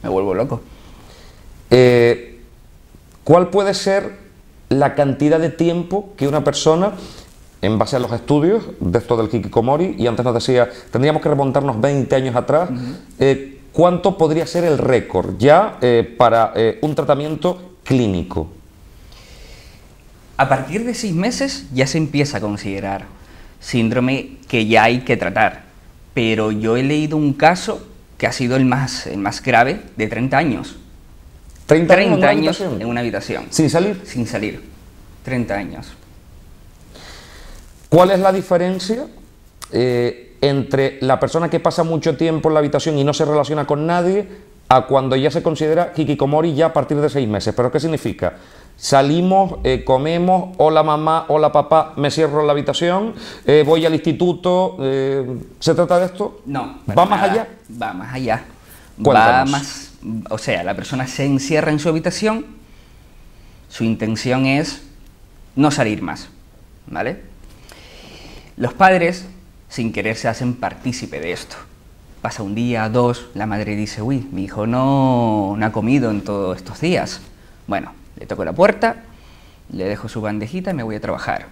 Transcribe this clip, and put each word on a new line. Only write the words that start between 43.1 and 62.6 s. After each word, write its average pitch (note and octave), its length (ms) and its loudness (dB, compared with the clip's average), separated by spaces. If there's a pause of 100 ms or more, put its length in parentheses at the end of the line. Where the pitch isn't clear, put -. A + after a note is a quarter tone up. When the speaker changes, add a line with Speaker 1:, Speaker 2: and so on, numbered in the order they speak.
Speaker 2:
se D#3 120 0
relaciona D3 420 0
con D3 200 -2
nadie, F3+ 420 0 (400)
a B2+ 180 4
cuando C3+ 300 2
ya C3+ 140 2
se E3 120 -4
considera D#3+ 540 0
hikikomori D3 580 0
ya D#3+ 120 2
a D#3+ 60 0
partir D3 280 -2
de D3 80 2
seis C3 200 -2
meses? G#2 260 -2
¿Pero B2 180 0
qué D3+ 80 0
significa? C#3+ 540 -4 (420)
Salimos, F3 800 2 (100)
eh, B2+ 200 0
comemos, F3 760 0
hola D#3 240 4
mamá, D#3 460 0
hola D3+ 220 2
papá, D3 460 2
me C#3+ 140 0
cierro D3+ 320 0
en D3 40 2
la D3 60 2
habitación, E3+ 640 -2 (300)
eh, D3 220 6
voy D#3+ 180 4
al D#3+ 100 2
instituto, F3+ 840 0
eh, C3+ 460 -2 (320)
¿se D#3+ 160 2
trata F3 240 2
de F#3 80 2
esto? F#3+ 400 -8
Speaker 1:
No, C3 320 -8 (100)
Speaker 2:
¿Va G#2 60 -6
Speaker 1:
para F#3 160 4
Speaker 2:
más G#3 120 0
Speaker 1:
nada. G3 100 2
Speaker 2:
allá? A3 160 -2 (340)
Speaker 1:
Va A2 100 -6
más A#2+ 220 -12
allá. B2 300 -2 (580)
Speaker 2:
Cuéntanos. A#2+ 500 6
Speaker 1:
Va C#3+ 60 0
más, - 320 -10 (400)
o A2 80 -4
sea, F#2+ 240 -2
la F#2 140 -4
persona B2+ 320 -6
se - 160 -4
encierra D3+ 480 0
en D3+ 80 0
su D#3+ 80 -2
habitación, F3+ 580 -2 (1200)